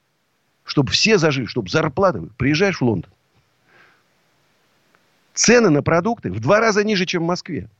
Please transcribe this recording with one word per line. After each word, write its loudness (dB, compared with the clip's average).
Чтоб -2
все 2
зажили, 0
чтоб -8
зарплаты. 0
Приезжаешь -2
в 0
Лондон. -2
Цены 4
на 2
продукты -2
в -6
два 2
раза 2
ниже, 0
чем -4
в -2
Москве. -6